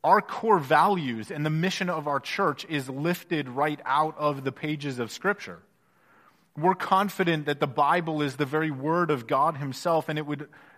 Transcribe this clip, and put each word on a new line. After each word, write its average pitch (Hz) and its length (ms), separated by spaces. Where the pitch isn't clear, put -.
our 190 180
core 208 380
values 147 720
and 151 140
the 156 40
mission 180 400
of 151 200
our 139 100
church - 480
is 139 220
lifted 147 580
right 143 380
out 151 320
of 147 260
the 131 80
pages 143 480
of 113 100
Scripture. 175 500
We're 180 180
confident 180 720
that 143 160
the 147 60
Bible 151 540
is 135 140
the 143 100
very 156 240
word 156 420
of 120 160
God 151 280
himself, 147 540
and 151 100
it 151 60
would 143 240